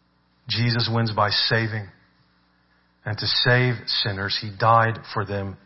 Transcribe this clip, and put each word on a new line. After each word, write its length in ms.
Jesus 440
wins 200
by 180
saving. 580
And 120
to 100
save 480
sinners, 540
he 180
died 400
for 100
them. 420